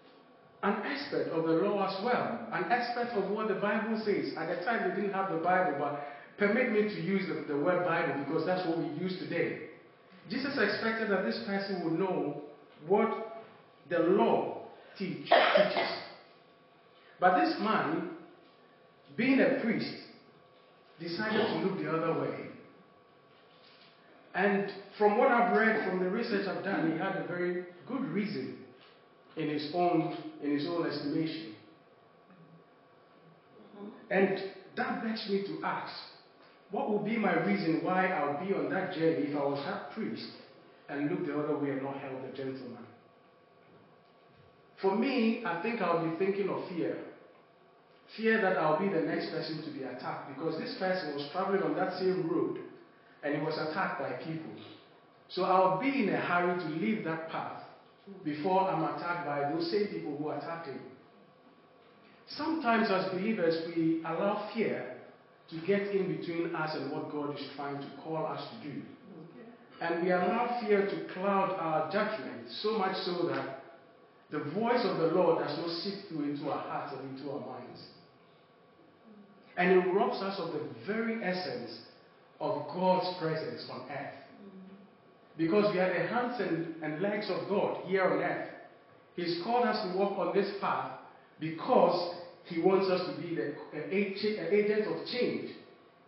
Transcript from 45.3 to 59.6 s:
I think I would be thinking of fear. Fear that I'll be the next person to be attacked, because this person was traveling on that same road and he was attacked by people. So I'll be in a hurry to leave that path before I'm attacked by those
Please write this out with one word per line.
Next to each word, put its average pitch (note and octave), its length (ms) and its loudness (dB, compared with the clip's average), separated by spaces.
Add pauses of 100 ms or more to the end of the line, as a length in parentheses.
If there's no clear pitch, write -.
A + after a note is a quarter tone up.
I F3 180 -2
think A3+ 200 -2
I E3+ 120 2
would D#3+ 240 0
be F#3+ 60 2
thinking G3 240 2
of - 220 -4
fear. - 260 -2 (1200)
Fear A3 240 4
that F#3 160 4
I'll G3+ 220 4
be G3 100 2
the E3 120 4
next E3 300 0
person D#3+ 340 -4
to - 80 -6
be C3 100 -8
attacked, C#3+ 520 -8
because D3+ 260 -2
this - 180 -6
person D#3+ 380 -2
was C#3+ 160 -6
traveling F#3+ 300 2
on D3 120 0
that F3+ 240 0
same F#3 320 2
road D#3 280 0 (680)
and D3 100 0
he C#3+ 60 0
was D#3 140 0
attacked E3+ 460 -2
by C3 120 -4 (120)
people. D#3+ 280 -6 (760)
So F3+ 140 -2
I'll F#3 380 6
be C4 240 2
in F3 100 4
a - 20 2
hurry F3 400 2
to E3 120 -2
leave E3+ 360 0
that D#3+ 260 -4
path - 320 -6 (640)
before E3+ 460 2
I'm D#3+ 140 0
attacked D3 420 -4
by C#3+ 260 0
those E3+ 200 -2